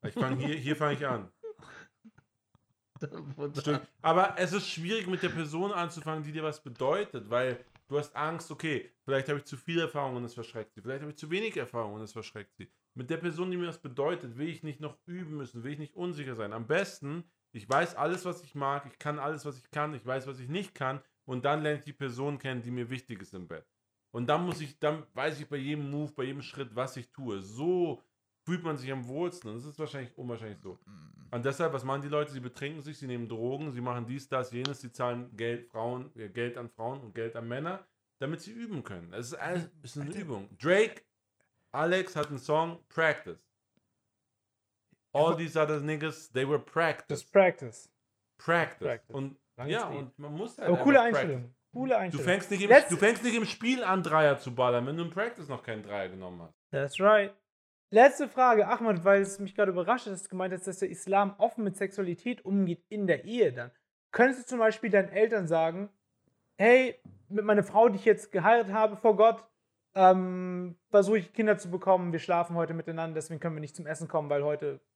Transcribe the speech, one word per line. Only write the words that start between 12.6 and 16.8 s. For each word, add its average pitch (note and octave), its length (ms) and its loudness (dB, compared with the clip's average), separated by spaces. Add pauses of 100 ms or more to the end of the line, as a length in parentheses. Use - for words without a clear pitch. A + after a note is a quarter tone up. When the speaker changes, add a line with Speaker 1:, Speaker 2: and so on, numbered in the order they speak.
Speaker 1:
Mit B2+ 140 -12
der E3 80 -4
Person, F3 340 -6
die F3+ 60 -4
mir F3 120 -4
was D#3+ 120 -14
bedeutet, C#3 560 -6
will D3+ 120 -6
ich D#3+ 140 -12
nicht D3 180 -12
noch D3 240 -12
üben F3 320 -12
müssen, B2+ 260 -12
will C#3 100 -10
ich D3 60 -12
nicht D3 160 -14
unsicher D3 400 -8
sein. G#2 160 -8
Am A2+ 160 -8
besten, D3+ 560 -2 (300)